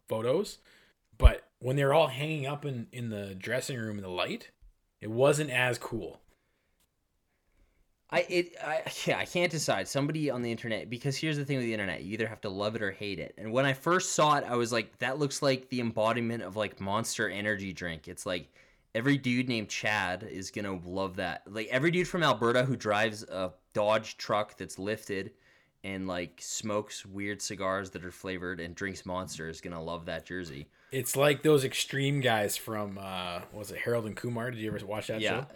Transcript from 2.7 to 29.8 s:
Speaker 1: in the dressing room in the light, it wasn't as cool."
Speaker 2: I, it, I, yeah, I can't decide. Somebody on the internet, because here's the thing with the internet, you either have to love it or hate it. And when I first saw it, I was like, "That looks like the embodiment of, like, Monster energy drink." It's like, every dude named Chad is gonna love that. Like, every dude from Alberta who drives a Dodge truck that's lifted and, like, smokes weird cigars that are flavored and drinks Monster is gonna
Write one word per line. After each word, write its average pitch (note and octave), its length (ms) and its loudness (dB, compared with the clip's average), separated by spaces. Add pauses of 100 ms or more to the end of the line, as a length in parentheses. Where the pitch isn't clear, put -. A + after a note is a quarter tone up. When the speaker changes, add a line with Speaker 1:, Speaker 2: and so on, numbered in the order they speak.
Speaker 1:
in A#2+ 200 -6
the G2+ 240 -6
dressing A#2 420 -4
room A2 220 -4
in G2+ 40 -6
the F#2+ 60 -8
light, F#2 420 -2 (520)
it G#2+ 80 -6
wasn't C#3+ 400 4
as B2 260 2
cool." G2+ 440 -6 (1900)
Speaker 2:
I, E3+ 180 2
it, F3 340 2
I, D#3+ 200 -2 (240)
yeah, C3+ 120 4
I F#2+ 60 0
can't F3 260 2
decide. B2 380 0
Somebody D3 400 0
on B2 140 0
the A#2+ 80 0
internet, A2 400 -4
because C3 260 -2
here's D#3 220 0
the C#3+ 80 -2
thing C#3+ 100 0
with B2+ 80 0
the A#2 80 0
internet, G2 300 -2
you F2+ 100 -6
either A2 140 0
have G#2+ 160 -10
to G#2+ 80 -4
love G2+ 260 0
it G#2+ 60 -6
or G2+ 100 0
hate G2 260 -6
it. D2+ 200 -8
And A2 140 -8
when B2+ 120 4
I C#3 80 4
first E3+ 400 0
saw D3+ 240 6
it, C3+ 100 2
I A#2 80 -2
was A#2+ 160 2
like, A#2 280 -2
"That C3 200 -2
looks C#3+ 220 0
like C3 300 2
the B2 100 -2
embodiment A2+ 600 2
of, F#2+ 120 -8
like, G#2 240 -2
Monster G#2 520 0
energy G2 420 -2
drink." E2 360 -8
It's - 180 -10
like, F2+ 260 -4 (420)
every C3+ 220 4
dude B2 320 2
named A#2 220 -2
Chad G2+ 540 0
is F#2+ 260 -8
gonna G2 340 -4
love F#2 320 -2
that. F2+ 300 -4
Like, G#2+ 220 -6
every C3 220 4
dude F3+ 160 2
from F3+ 160 -2
Alberta B2 420 6
who C3 120 0
drives G#2+ 460 2
a F#2 320 -4 (180)
Dodge G#2+ 460 4
truck G#2+ 400 0
that's F2 200 -10
lifted G#2 540 -4 (500)
and, F#2+ 240 -6
like, F2+ 320 -4
smokes - 680 -4
weird G2+ 340 -6
cigars F#2+ 500 -2
that F2 140 -10
are F2+ 80 -10
flavored F2+ 480 -6
and E2+ 140 -8
drinks F#2+ 320 -6
Monster F2+ 420 -6
is D#2+ 140 -10
gonna E2+ 200 -8